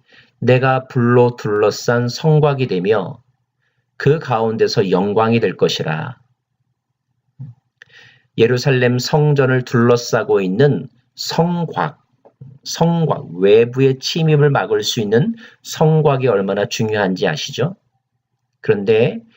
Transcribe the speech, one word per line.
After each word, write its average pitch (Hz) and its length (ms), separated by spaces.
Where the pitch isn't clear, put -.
"내가 131 480
불로 123 480
둘러싼 110 760
성곽이 143 600
되며 95 520
그 156 240
가운데서 110 720
영광이 104 500
될 95 160
것이라." 80 640
예루살렘 123 600
성전을 139 680
둘러싸고 117 760
있는 98 480
성곽, 170 840
성곽, 165 720
외부의 120 640
침입을 151 520
막을 104 320
수 - 180
있는 117 340
성곽이 151 680
얼마나 101 380
중요한지 104 600
아시죠? 120 480
그런데 110 600